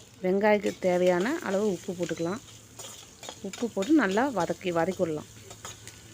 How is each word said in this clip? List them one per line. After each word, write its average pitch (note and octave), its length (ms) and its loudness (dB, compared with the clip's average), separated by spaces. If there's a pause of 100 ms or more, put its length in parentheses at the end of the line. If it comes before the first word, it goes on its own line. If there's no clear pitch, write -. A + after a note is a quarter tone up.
(240)
வெங்காயத்துக்கு G3+ 640 2
தேவையான F3+ 480 2 (120)
அளவு G3 280 0
உப்பு F#3 220 -8
போட்டுக்கலாம். E3+ 420 -4 (1080)
உப்பு A#3 260 -4
போட்டு C4 260 4
நல்லா G3+ 220 2 (140)
வதக்கி, F3 400 -2
வதக்கி F3 260 0
விடலாம். D#3 260 -4 (840)